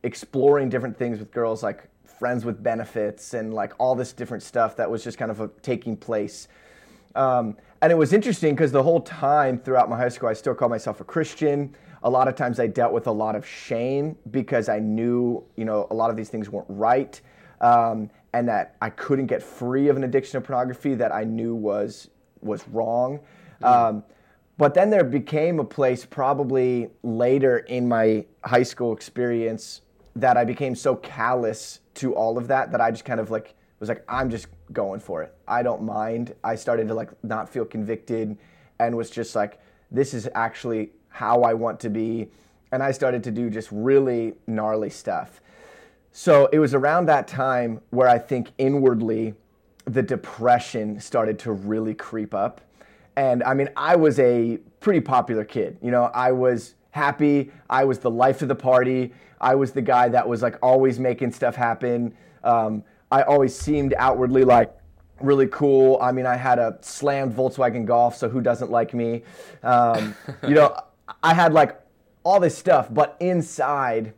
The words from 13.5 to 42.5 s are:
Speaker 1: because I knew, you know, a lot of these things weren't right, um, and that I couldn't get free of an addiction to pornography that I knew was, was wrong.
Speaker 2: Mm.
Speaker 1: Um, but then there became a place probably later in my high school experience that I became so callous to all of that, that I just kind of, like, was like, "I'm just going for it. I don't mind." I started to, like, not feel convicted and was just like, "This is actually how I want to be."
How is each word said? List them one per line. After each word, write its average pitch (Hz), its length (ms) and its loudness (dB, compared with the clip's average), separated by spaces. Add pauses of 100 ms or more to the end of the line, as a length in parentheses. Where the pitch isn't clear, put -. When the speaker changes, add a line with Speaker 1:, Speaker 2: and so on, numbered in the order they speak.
Speaker 1:
because 117 380 -2
I 107 120 -2
knew, 120 600 -2 (140)
you 113 80 -6
know, 107 260 -2
a 110 40 -4
lot 113 160 0
of 110 60 -4
these 110 120 -10
things 107 220 -10
weren't 101 180 -10
right, 113 500 -2 (420)
um, 117 500 2 (220)
and 120 160 -2
that 107 320 -4
I 110 100 -6
couldn't 135 360 -2
get 120 160 -4
free 131 460 -2
of 135 80 2
an 135 80 -4
addiction 131 360 -2
to - 60 -14
pornography 131 480 -4
that 113 180 -2
I 110 120 -6
knew 113 300 -6
was, 104 540 -6 (340)
was 104 260 -8
wrong. 120 520 -4 (420)
Speaker 2:
Mm. - 40 0
Speaker 1:
Um, 117 380 4 (520)
but 147 180 2
then 196 160 4
there 196 140 4
became 151 540 -2
a 135 60 -2
place 127 400 -2
probably 131 840 -2 (120)
later 123 560 2
in 123 300 -4
my 110 360 2 (200)
high 123 180 4
school 123 300 -4
experience 113 920 -6 (340)
that 123 200 4
I 120 80 4
became 127 300 -4
so 123 220 -2
callous 117 840 -6 (140)
to 131 200 -4
all 113 240 -2
of 120 100 -8
that, 135 240 -2
that 120 80 -2
I 117 100 2
just 110 140 -10
kind 117 160 -4
of, 107 100 -8
like, 110 240 -8 (240)
was 107 100 -10
like, 113 200 -8
"I'm 131 200 -4
just 113 200 -8 (240)
going 98 280 -6
for 82 220 -8
it. - 120 -14 (120)
I 120 160 -2
don't 120 200 -2
mind." 110 600 -6
I 117 120 -4
started 113 340 -2
to, 113 60 -4
like, 110 160 -8 (120)
not 110 260 -6
feel 120 160 -6
convicted 110 720 -6 (420)
and 120 180 0
was 113 140 -6
just 117 240 -10
like, 104 240 -4 (320)
"This 135 240 -2
is 110 200 -8
actually 113 580 -4 (160)
how 120 340 0
I 113 120 4
want 113 260 -4
to 117 100 -6
be." 110 400 -4 (420)